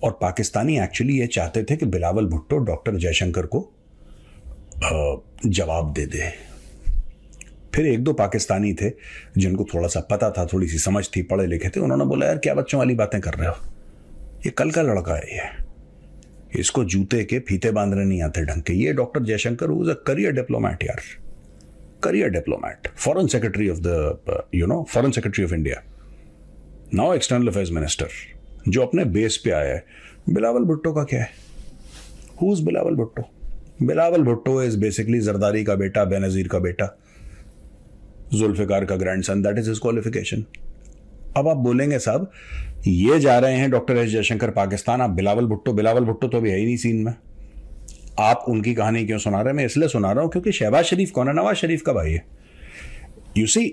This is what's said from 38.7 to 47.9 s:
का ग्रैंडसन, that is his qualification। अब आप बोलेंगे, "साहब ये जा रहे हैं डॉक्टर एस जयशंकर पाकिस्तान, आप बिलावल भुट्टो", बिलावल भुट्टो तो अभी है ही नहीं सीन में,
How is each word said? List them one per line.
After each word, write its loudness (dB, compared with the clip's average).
का -2
ग्रैंडसन, 0
that 2
is -2
his -2
qualification। -2
अब 2
आप 4
बोलेंगे, 2
"साहब 0
ये 6
जा 8
रहे 4
हैं 2
डॉक्टर 2
एस 2
जयशंकर 0
पाकिस्तान, 0
आप 2
बिलावल 2
भुट्टो", 0
बिलावल 4
भुट्टो 0
तो 0
अभी 2
है 2
ही 0
नहीं 0
सीन 0
में, 0